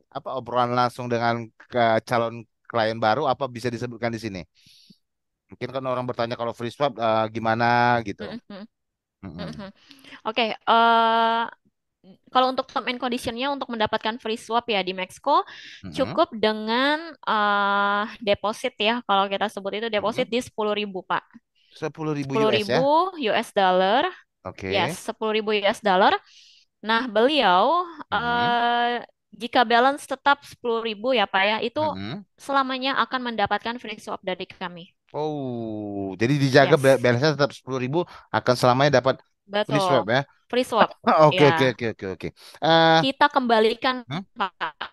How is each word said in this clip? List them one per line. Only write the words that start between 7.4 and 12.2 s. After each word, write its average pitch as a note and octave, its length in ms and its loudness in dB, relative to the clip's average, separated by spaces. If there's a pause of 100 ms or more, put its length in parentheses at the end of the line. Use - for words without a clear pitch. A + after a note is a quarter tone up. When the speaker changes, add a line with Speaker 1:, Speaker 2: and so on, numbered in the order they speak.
Speaker 1:
gitu. G2 160 -10
Speaker 2:
Mm-mm. G3+ 400 -14 (600)
Speaker 1:
Mm-mm. F#3+ 300 -10
Speaker 2:
Mm-mm. G3 160 -14 (580)
Oke, A3 160 -2 (120)
eh, A3+ 880 2 (880)